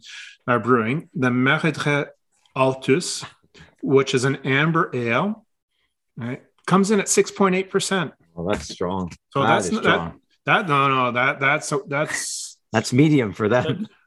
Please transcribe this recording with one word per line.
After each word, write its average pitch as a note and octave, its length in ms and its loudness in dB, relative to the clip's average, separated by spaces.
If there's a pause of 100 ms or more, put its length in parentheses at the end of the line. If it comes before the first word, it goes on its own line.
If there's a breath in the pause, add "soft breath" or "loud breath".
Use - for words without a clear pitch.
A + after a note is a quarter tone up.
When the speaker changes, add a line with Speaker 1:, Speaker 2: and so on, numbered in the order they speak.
(460 loud breath)
Speaker 1:
are A#2+ 140 2
brewing. A#2+ 540 0
The B2+ 160 0
Marétré C#3+ 760 0 (500)
Altus, C3+ 680 0 (580 loud breath)
which C#3 320 2
is B2 100 2
an C#3 200 0
amber D#3+ 500 2
ale, B2+ 500 -2 (720)
right, A#2+ 280 -10 (240)
comes F#3+ 240 4
in G3+ 80 2
at - 80 -6
six - 240 0
point F#3 240 2
eight F#3+ 120 -4
percent. F#3 440 -2 (220)
Speaker 2:
Well, E2+ 120 -8
that's - 220 -4
strong. F#2 420 -6 (200)
Speaker 1:
So C#3 120 -4
Speaker 2:
That A2 60 2
Speaker 1:
that's F#3 180 2
Speaker 2:
is E3+ 120 -4
Speaker 1:
n-, - 40 -4
that, E3+ 120 2
Speaker 2:
strong. E3+ 260 -6 (260)
Speaker 1:
that, F#3 220 2
no, C#3 200 2
no, B2+ 240 0
that, C3+ 280 -2
that's, C#3+ 260 0
so C#3+ 220 -4
that's - 680 -6 (160)
Speaker 2:
That's A2 200 0
medium C3+ 400 4
for G#2+ 160 -2
them. B2 400 0 (180)